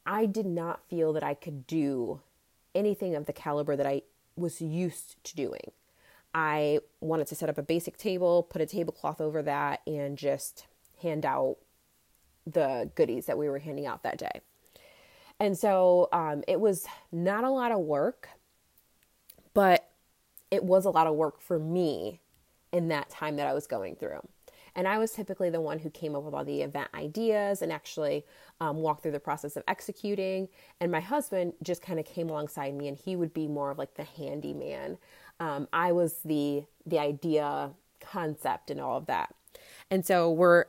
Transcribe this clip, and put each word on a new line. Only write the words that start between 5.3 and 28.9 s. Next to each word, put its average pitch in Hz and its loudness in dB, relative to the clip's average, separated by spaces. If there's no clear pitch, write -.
doing. - -6
I 151 2
wanted 160 0
to 156 -8
set 156 -4
up 151 -2
a 151 -6
basic 165 -2
table, 180 2
put 170 -4
a 156 2
tablecloth 160 -4
over 151 0
that, 143 -2
and 143 -4
just - -4
hand 156 -2
out 135 0
the 135 0
goodies 127 2
that 131 0
we 147 -2
were 139 -2
handing 143 -8
out - -8
that - -4
day. - -8
And 202 2
so, 185 8
um, 156 0
it 185 2
was 202 2
not 196 0
a 262 2
lot 254 0
of 208 2
work, 156 0
but 185 6
it 196 2
was 185 6
a 196 2
lot 160 6
of 156 2
work 151 0
for - -2
me 156 -2
in 170 2
that 147 -2
time 151 -6
that 143 -2
I 135 0
was 147 -4
going 98 -6
through. - -10
And 185 -2
I 208 0
was 220 0
typically 190 -2
the 165 0
one 156 -4
who 156 -8
came 151 -6
up 143 -4
with 151 -8
all 143 -4
the 143 -4
event 143 -6
ideas 202 0
and 165 -2
actually, 147 -4
um, 156 -2
walked 156 -2